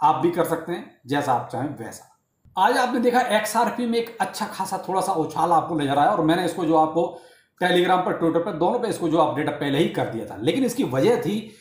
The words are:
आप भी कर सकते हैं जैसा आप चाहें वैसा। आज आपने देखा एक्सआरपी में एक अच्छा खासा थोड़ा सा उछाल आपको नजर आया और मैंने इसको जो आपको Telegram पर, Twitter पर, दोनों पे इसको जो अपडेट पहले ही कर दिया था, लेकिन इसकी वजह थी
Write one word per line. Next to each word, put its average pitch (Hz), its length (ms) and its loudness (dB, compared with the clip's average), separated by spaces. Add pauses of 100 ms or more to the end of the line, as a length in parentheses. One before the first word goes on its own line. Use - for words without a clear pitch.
आप 156 140 4
भी 170 160 2
कर 170 120 0
सकते 165 280 -4
हैं - 360 -10
जैसा 139 260 0
आप 120 180 -2
चाहें 127 180 -6
वैसा। - 500 -14 (380)
आज 226 200 4
आपने 247 220 0
देखा 240 200 4
एक्सआरपी 226 680 0
में 233 140 0
एक - 220 -6
अच्छा 196 240 -4
खासा 190 440 -6
थोड़ा 185 120 0
सा 190 100 -2
उछाल 160 400 0
आपको 165 240 2
नजर 139 220 0
आया 151 120 4
और 202 120 2
मैंने 170 240 2
इसको 170 200 -2
जो 160 100 4
आपको 160 460 2 (420)
Telegram 180 340 4
पर, 180 220 -2
Twitter 165 260 0
पर, 208 60 -4
दोनों 180 280 0
पे 220 80 -2
इसको 175 220 -4
जो 156 80 2
अपडेट 147 320 2
पहले 143 280 -2
ही 185 120 2
कर 131 160 -2
दिया 110 200 -8
था, 95 160 -14
लेकिन 175 220 0
इसकी 247 200 -2
वजह 170 380 2
थी 214 400 -6